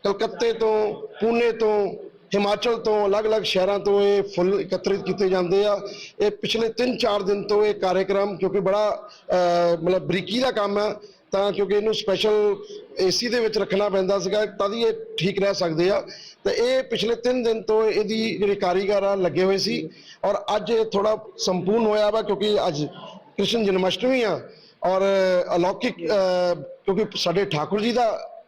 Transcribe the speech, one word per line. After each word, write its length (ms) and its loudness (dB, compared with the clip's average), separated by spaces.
ਕਲਕੱਤੇ 500 -2
ਤੋਂ, 400 0
ਪੂਨੇ 440 0
ਤੋਂ, 360 0
ਹਿਮਾਚਲ 420 0
ਤੋਂ, 300 2
ਅਲੱਗ-ਅਲੱਗ 340 2
ਸ਼ਹਿਰਾਂ 380 0
ਤੋਂ 220 2
ਇਹ 220 4
ਫੁੱਲ 380 0
ਇਕੱਤਰਿਤ 420 -2
ਕੀਤੇ 260 0
ਜਾਂਦੇ 360 2
ਆ। 160 0
ਇਹ 120 2
ਪਿਛਲੇ 380 -2
ਤਿੰਨ 280 -2
ਚਾਰ 240 0
ਦਿਨ 220 0
ਤੋਂ 220 2
ਇਹ 80 0
ਕਾਰਜਕ੍ਰਮ, 640 0
ਕਿਉਂਕਿ 220 0
ਬੜਾ, 500 0
ਅਹ, 540 2
ਮਤਲਬ 240 0
ਬਰੀਕੀ 320 -2
ਦਾ 120 2
ਕੰਮ 280 0
ਹੈ, 160 -2
ਤਾਂ 200 2
ਕਿਉਂਕਿ 240 0
ਇਹਨੂੰ 180 2
ਸਪੈਸ਼ਲ 640 2
ਏਸੀ 280 0
ਦੇ 120 0
ਵਿੱਚ 180 0
ਰੱਖਣਾ 320 0
ਪੈਂਦਾ 300 0
ਸੀਗਾ, 260 0
ਤਦ 280 -4
ਹੀ 100 -2
ਇਹ 100 2
ਠੀਕ 260 0
ਰਹਿ 100 2
ਸਕਦੇ 360 0
ਆ। 120 2
ਤੇ 80 0
ਇਹ 320 2
ਪਿਛਲੇ 320 -2
ਤਿੰਨ 280 0
ਦਿਨ 180 0
ਤੋਂ 220 2
ਇਹਦੀ 540 0
ਜਿਹੜੇ 180 2
ਕਾਰੀਗਰ 480 0
ਆ 120 2
ਲੱਗੇ 280 2
ਹੋਏ 140 4
ਸੀ, 320 -4
ਔਰ 100 2
ਅੱਜ 160 -2
ਇਹ 140 2
ਥੋੜ੍ਹਾ 320 0
ਸੰਪੂਰਨ 480 0
ਹੋਇਆ 240 4
ਵਾ, 120 0
ਕਿਉਂਕਿ 460 0
ਅੱਜ 180 -2
ਕ੍ਰਿਸ਼ਨ 540 -2
ਜਨਮਸ਼ਟਮੀ 580 2
ਆ 180 -2
ਔਰ 180 2
ਅਲੌਕਿਕ, 400 0
ਅਹ, 440 2
ਕਿਉਂਕਿ 500 -4
ਸਾਡੇ 300 0
ਠਾਕੁਰ 360 -2
ਜੀ 100 0
ਦਾ 380 0